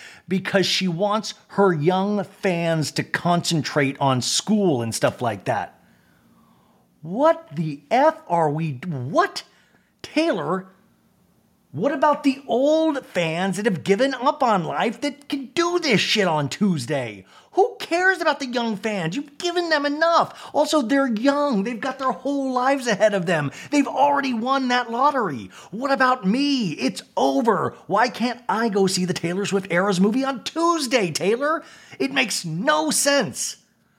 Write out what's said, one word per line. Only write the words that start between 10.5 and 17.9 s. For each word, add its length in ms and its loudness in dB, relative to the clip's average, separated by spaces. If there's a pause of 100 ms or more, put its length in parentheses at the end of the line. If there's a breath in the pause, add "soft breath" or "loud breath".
what 200 -2
about 320 2
the 240 0
old 580 2
fans 520 -2
that 80 -4
have 180 -2
given 320 2
up 260 0
on 220 2
life 380 -4
that 260 -6
can 200 -6
do 320 0
this 200 2
shit 260 0
on 240 0
Tuesday? 760 -2 (260 soft breath)
Who 280 2
cares 400 2